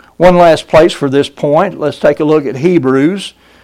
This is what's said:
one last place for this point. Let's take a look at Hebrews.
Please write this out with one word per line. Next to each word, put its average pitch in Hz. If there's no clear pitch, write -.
one 175
last 170
place 170
for 143
this 139
point. 160
Let's 143
take 147
a -
look 151
at 127
Hebrews. 151